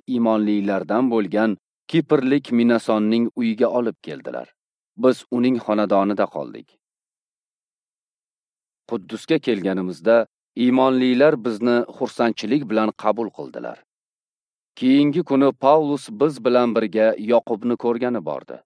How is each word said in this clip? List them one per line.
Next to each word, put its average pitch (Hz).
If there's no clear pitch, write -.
iymonlilardan 107
bo'lgan 104
kiprlik 143
Minasonning 117
uyiga 117
olib 113
keldilar. 62
Biz 123
uning 123
xonadonida 104
qoldik. 60
Quddusga 110
kelganimizda 95
iymonlilar 127
bizni 120
xursandchilik 117
bilan 107
qabul 107
qildilar. 60
Keyingi 143
kuni 139
Pavlus 143
biz 123
bilan 123
birga 110
Yoqubni 117
ko'rgani 120
bordi. 69